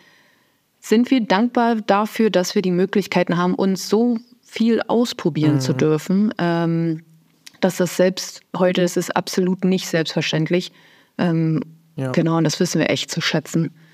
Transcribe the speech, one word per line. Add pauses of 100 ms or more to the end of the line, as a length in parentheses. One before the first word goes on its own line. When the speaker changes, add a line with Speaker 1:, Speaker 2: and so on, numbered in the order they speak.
(800)
Speaker 1:
sind
wir
dankbar
dafür,
dass
wir
die
Möglichkeiten
haben,
uns
so (260)
viel
ausprobieren
zu
Speaker 2:
Mhm.
Speaker 1:
dürfen,
ähm, (580)
dass
das
selbst (160)
heute,
es
ist
absolut
nicht
selbstverständlich. (480)
Ähm, (360)
Speaker 2:
Ja.
Speaker 1:
genau,
und
das
wissen
wir
echt
zu
schätzen, (240)